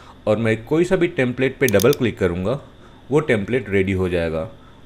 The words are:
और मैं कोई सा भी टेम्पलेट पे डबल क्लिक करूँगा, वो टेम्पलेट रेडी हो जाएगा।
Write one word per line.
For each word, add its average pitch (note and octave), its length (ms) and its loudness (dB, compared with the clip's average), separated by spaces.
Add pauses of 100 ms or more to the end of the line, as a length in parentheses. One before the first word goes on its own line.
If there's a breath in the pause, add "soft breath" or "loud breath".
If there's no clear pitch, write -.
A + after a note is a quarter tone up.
(260 loud breath)
और G#2+ 120 2
मैं A2+ 260 0
कोई E3 200 2
सा F#3 120 0
भी E3+ 140 2
टेम्पलेट C3 480 -2
पे C3+ 80 2
डबल A2 260 4
क्लिक A2 260 -2
करूँगा, F#2 400 -2 (520 loud breath)
वो A#2 100 2
टेम्पलेट A2 480 -2
रेडी G2 240 0
हो F#2 160 0
जाएगा। E2 400 -2 (380 loud breath)